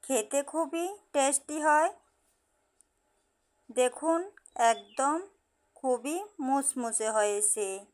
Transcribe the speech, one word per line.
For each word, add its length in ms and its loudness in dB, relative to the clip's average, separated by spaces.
খেতে 380 0
খুবই 340 -2
টেস্টি 420 0
হয়। 240 4
দেখুন 500 0
একদম 460 0
খুবই 380 -2
মুসমুসে 720 -2
হয়েছে 500 0